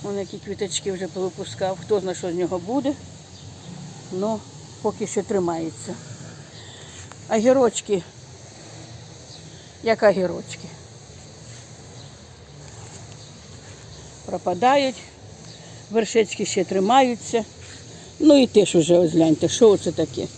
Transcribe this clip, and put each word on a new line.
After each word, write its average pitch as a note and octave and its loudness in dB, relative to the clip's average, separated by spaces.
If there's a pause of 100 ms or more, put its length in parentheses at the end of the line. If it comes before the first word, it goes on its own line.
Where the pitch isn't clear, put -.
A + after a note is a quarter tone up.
Вон G3+ -6
які G3 -8
квіточки G3 -6
вже F#3 -6
повипускав. F#3 -6
Хто G#3 0
знає, F3+ -6
що F#3 -6
з E3 -4
нього F3+ -2
буде, B3+ -2 (1160)
но G#3 -4 (420)
поки G#3 -4
що G3+ -4
тримається. E3+ -4 (1300)
Огірочки, A3 2 (1800)
як A3+ 0
огірочки. F3+ 0 (3500)
Пропадають, A3+ 2 (960)
вершечки G#3+ 0
ще F#3+ -2
тримаються. A3+ 2 (720)
Ну D4 8
і B3 4
теж - 4
уже, E3+ 6
ось F3 4
гляньте, D#3+ 4
що A3+ 6
оце F#3 2
таке? D3+ -4 (100)